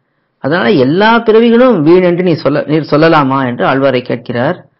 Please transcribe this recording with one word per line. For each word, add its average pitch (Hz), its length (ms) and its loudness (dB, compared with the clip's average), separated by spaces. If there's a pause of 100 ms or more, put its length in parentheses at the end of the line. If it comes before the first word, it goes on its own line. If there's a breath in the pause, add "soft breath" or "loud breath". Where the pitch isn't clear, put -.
(380)
அதனால 185 340 -2
எல்லா 190 480 2
பிறவிகளும் 233 640 2
வீண் 170 200 4
என்று 180 220 0
நீ 180 100 0
சொல்ல, 139 340 -4
நீர் 156 240 -2
சொல்லலாமா 147 540 0
என்று 123 200 -4
ஆழ்வாரை 135 360 0
கேட்கிறார். 123 640 -6 (140)